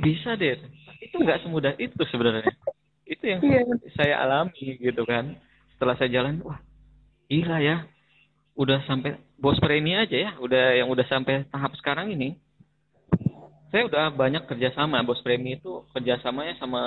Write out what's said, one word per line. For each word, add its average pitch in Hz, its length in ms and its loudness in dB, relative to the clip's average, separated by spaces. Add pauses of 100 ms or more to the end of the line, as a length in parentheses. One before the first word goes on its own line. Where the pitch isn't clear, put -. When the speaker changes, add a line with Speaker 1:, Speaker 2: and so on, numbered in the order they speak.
Speaker 1:
bisa 160 320 2
deh. 165 240 0 (400)
Itu - 240 -2
nggak - 240 2
semudah 151 320 0
itu 247 220 -4 (100)
sebenarnya. 117 420 2 (520)
Itu - 240 -8
yang 190 120 0
Speaker 2:
Iya. 277 200 6 (320)
Speaker 1:
saya 147 220 2 (100)
alami 135 560 -2
gitu 120 240 0
kan. 120 320 -2 (400)
Setelah 123 200 0
saya 127 120 0
jalan, 131 320 0
wah, 160 200 -10 (680)
gila 160 320 0
ya. 156 240 0 (720)
Udah 135 280 2
sampai 135 320 -4 (200)
bos 139 240 2
premi 151 320 2
aja 202 240 0
ya, 190 240 -2
udah, 127 320 4
yang 123 160 4
udah 131 160 2
sampai 135 440 0
tahap 139 280 -4
sekarang 165 360 -4
ini. 143 280 -4 (1300)
Saya 220 160 2
udah 156 240 2
banyak 139 400 0
kerjasama. 127 560 0
Bos 120 160 -2
premi 127 400 -2
itu - 320 -12
kerjasamanya 127 640 -4
sama 127 300 -4